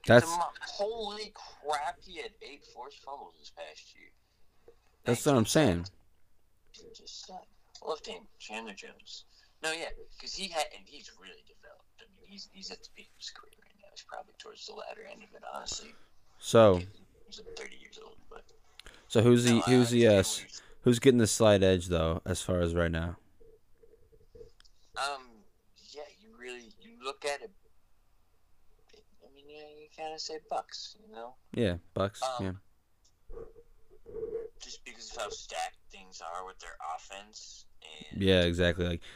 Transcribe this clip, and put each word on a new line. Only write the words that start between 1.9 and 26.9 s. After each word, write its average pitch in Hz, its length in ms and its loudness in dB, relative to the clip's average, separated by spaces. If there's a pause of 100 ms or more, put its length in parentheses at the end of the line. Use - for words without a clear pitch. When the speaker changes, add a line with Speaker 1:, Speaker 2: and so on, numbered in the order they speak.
Speaker 2:
he 156 160 -18
had 117 140 -12 (100)
eight 143 200 -18 (120)
forced 143 280 -18
fumbles 131 360 -14
this - 180 -20
past - 400 -18
year. - 140 -20 (960)
Speaker 1:
That's 120 180 0
Speaker 2:
Thanks, - 40 0
Speaker 1:
what 143 100 4
I'm 113 80 4
Speaker 2:
he - 60 -4
Speaker 1:
saying. 95 340 4
Speaker 2:
sucked. 95 80 -14 (800)
He - 100 -20 (200)
just - 240 -16
sucked. - 200 -18 (400)
Left - 200 -6
him, 220 180 -14 (140)
Chandler 220 360 -12
Jones. - 500 -18 (380)
No, 160 100 -4
yeah, 165 160 -8 (320)
'cause - 140 -12
he 190 140 -8
had, 151 180 -4 (100)
and 98 100 -20
he's 139 320 -20
really 92 300 -20
developed. - 380 -20 (140)
I - 120 -20
mean, - 180 -20
he's, 196 220 -18
he's 190 180 -16
at - 120 -16
the - 120 -20
peak - 200 -20
of - 60 -20
his - 100 -12
career - 220 -20 (100)
right - 180 -20
now. - 120 -20
He's - 100 -20
probably - 360 -14
towards - 280 -18
the - 80 -14
latter - 360 -14
end - 120 -18
of - 120 -20
it, - 80 -20 (120)
honestly. - 400 -12 (440)
Speaker 1:
So 104 440 6 (440)
Speaker 2:
He's - 140 -18 (160)
thirty - 240 -14
years - 240 -20
old, - 120 -20 (120)
but - 160 -20 (640)
Speaker 1:
So 110 140 4
who's 120 240 8
Speaker 2:
No, 120 100 6
Speaker 1:
the, 110 100 4
Speaker 2:
I 123 40 2
Speaker 1:
who's 123 180 8
the, 117 200 6
uh, - 20 10
Speaker 2:
understand 98 100 8
Speaker 1:
s-, - 160 0
Speaker 2:
what - 60 -10 (180)
you're - 0 - (220)
Speaker 1:
who's 123 160 4
getting 123 200 8
the 113 80 6
slight 104 360 6
edge 92 240 4
though, 82 400 0
as 92 160 -4
far 90 180 0
as 85 140 0
right 85 160 2
now? 82 260 -4 (1800)
Speaker 2:
Um, 135 300 -8 (680)
yeah, 147 80 -14 (180)
you 107 80 -20 (100)
really, 123 440 -14
you 110 80 -20 (120)